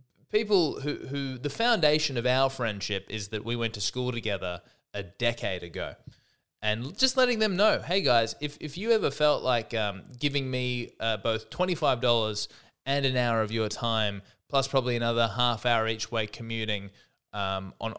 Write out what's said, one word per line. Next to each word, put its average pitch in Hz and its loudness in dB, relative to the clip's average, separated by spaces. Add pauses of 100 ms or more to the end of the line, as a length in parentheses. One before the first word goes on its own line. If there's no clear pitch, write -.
(300)
people 196 2
who, 143 -2 (120)
who, 135 -4
the 131 -4
foundation 156 2
of 120 0
our 131 4
friendship 101 -4
is 107 -6
that 107 -4
we 120 -2
went 117 -2
to 107 -8
school 127 -2
together 95 -2 (320)
a 104 -6
decade 101 -4
ago. 82 -8 (680)
And 113 -2
just 262 0
letting 247 2
them 208 2
know, 180 4
"Hey 170 0
guys, 120 4
if, 143 -6
if 151 -8
you 214 -4
ever 196 4
felt 147 2
like, 117 0
um, 104 -2 (160)
giving 135 -2
me, 127 -2
uh, 110 -2
both 110 -2
twenty-five 143 0
dollars 113 2 (380)
and 139 0
an 131 0
hour 120 4
of 107 -2
your 110 0
time, 110 -2 (260)
plus 135 2
probably 123 2
another 117 2
half 117 0
hour 117 4
each 110 -4
way 110 0
commuting, 107 -4 (420)
um, 95 -4
on, 113 -4